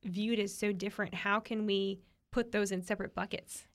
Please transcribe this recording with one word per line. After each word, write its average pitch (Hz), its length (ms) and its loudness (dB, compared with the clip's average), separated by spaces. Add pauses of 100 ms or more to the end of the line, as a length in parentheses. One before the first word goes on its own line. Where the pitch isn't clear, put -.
viewed 214 360 0
as 202 140 0
so 208 180 0
different? 196 420 -2
How 202 260 2
can 220 280 -2
we 196 340 2 (300)
put 233 200 2
those 202 200 2
in 185 100 0
separate 190 320 -2
buckets? - 600 -6